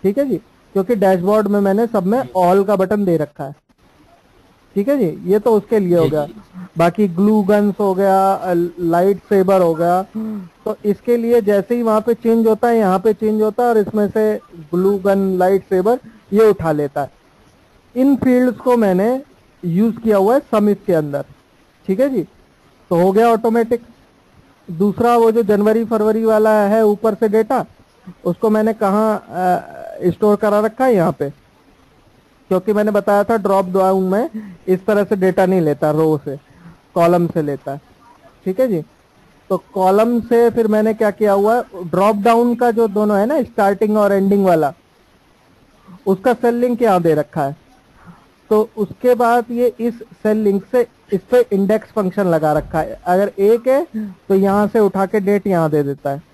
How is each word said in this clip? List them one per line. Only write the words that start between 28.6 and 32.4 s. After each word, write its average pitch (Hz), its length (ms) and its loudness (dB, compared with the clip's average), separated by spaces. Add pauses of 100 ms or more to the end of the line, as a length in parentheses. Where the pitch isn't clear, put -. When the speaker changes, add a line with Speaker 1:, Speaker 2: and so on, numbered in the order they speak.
Speaker 1:
कहाँ, 214 560 -2
अ, - 840 -4
स्टोर 208 260 0
करा 208 240 0
रखा 220 240 -2
है, 247 100 2
यहाँ 165 180 2
पे, 139 180 -6 (1200)